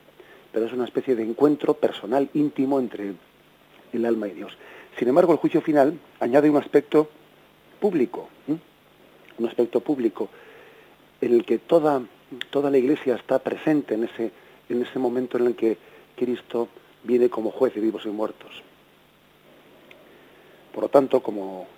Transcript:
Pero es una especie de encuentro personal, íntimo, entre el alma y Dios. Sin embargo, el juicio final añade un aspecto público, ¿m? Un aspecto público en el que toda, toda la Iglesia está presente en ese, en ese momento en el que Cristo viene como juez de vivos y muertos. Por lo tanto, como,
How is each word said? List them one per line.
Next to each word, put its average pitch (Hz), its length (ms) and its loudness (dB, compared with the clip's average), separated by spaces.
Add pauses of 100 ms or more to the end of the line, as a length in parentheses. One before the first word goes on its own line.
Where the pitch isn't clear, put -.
(500)
Pero 113 160 -2
es 113 60 -8
una 123 120 -4
especie 127 300 -2
de 110 80 -2
encuentro 147 520 2
personal, 120 600 -2
íntimo, 143 460 0
entre 101 340 -6 (800)
el 117 120 -2
alma 110 240 -2
y 92 40 -12
Dios. - 240 -14 (420)
Sin 120 100 0
embargo, 170 240 6
el 143 60 2
juicio 156 220 0
final 151 380 2 (220)
añade 143 300 4
un 147 60 4
aspecto 151 520 2 (720)
público, 170 480 -2 (200)
¿m? 160 100 -2 (800)
Un 117 80 -4
aspecto 117 340 0
público 127 480 -2 (920)
en 120 100 0
el 120 120 4
que 113 140 -2
toda, 151 440 2 (480)
toda 143 200 0
la 139 80 4
Iglesia 131 360 0
está 131 240 -2
presente 131 560 -2
en 117 100 -2
ese, 113 280 -6 (360)
en 120 140 -2
ese 123 160 -8
momento 127 400 -2
en 120 80 2
el 120 100 0
que 110 220 0 (380)
Cristo 120 520 -4 (360)
viene 120 260 4
como 110 200 -4
juez 123 240 0
de 107 60 -6
vivos 107 240 -2
y 113 40 -6
muertos. 107 540 -8 (2000)
Por 107 100 -4
lo 107 40 0
tanto, 135 340 4
como, 95 560 -8